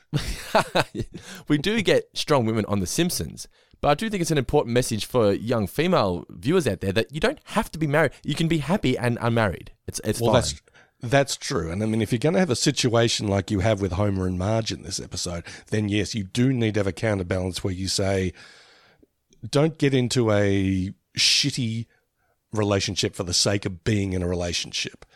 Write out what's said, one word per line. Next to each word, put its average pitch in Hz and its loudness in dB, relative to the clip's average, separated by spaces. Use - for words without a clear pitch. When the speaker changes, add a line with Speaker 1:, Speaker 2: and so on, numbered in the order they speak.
Speaker 1:
<laughs> - -2
We 151 4
do 208 0
get 156 2
strong 135 0
women 110 0
on 101 -2
The 90 -2
Simpsons, - -4
but 143 2
I 147 4
do 220 -4
think 202 -2
it's 160 -2
an 151 2
important 135 2
message 120 0
for 110 4
young 107 0
female 135 0
viewers 131 0
out 95 -2
there 98 0
that 110 0
you 156 -8
don't 262 0
have - -2
to 156 -12
be 156 0
married. 143 2
You 151 -4
can 165 0
be 151 0
happy 135 0
and 120 0
unmarried. 113 0
It's, - -10
it's 107 -2
Speaker 2:
Well, 117 4
Speaker 1:
fine. 120 6
Speaker 2:
that's, - -6
that's 139 2
true. 82 -4
And 98 -4
I - 0
mean, 110 0
if 104 -2
you're 120 2
gonna 170 2
have 185 2
a 120 0
situation 117 2
like 98 0
you 101 2
have 101 2
with 90 0
Homer 95 0
and 92 -2
Marge 107 -2
in 65 -10
this - -8
episode, 85 -8
then 104 0
yes, 104 0
you 101 -4
do 123 2
need 113 0
to 107 2
have 98 0
a 95 2
counterbalance 92 -2
where 98 -2
you 92 -4
say, 95 0
"Don't 151 0
get 139 2
into 123 2
a 98 2
shitty 117 0
relationship 101 0
for 101 -6
the 92 -4
sake 101 0
of 92 -8
being 98 0
in 90 -2
a 87 -2
relationship." - -4